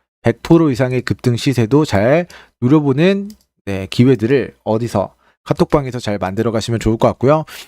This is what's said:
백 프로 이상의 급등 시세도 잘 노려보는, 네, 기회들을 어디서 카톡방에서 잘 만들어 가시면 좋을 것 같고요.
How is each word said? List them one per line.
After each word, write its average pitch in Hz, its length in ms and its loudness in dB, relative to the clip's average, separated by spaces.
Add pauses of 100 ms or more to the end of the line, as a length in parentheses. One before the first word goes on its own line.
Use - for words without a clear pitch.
(220)
백 - 220 0
프로 165 280 4
이상의 127 300 -2
급등 117 340 -2
시세도 127 480 0
잘 139 420 0 (360)
노려보는, 156 680 2 (360)
네, 95 240 -6
기회들을 120 720 0
어디서 107 500 -2 (300)
카톡방에서 139 560 -2
잘 104 200 -6
만들어 98 320 -2
가시면 113 280 -4
좋을 110 180 0
것 117 120 2
같고요. 147 340 0 (240)